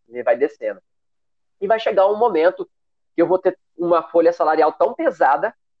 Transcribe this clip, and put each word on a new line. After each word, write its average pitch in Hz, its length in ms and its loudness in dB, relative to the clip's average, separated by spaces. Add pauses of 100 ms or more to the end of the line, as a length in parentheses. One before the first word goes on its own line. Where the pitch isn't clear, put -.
Ele 120 140 -10
vai 120 160 0
descendo. 107 420 -6 (800)
E 196 60 -6
vai 220 120 0
chegar 196 280 0
um 214 100 0
momento 185 480 0 (500)
que - 60 0
eu 165 60 2
vou 185 120 2
ter 185 200 -2 (180)
uma 170 260 0
folha 170 300 2
salarial 156 400 0
tão 208 220 -2
pesada 175 600 0 (260)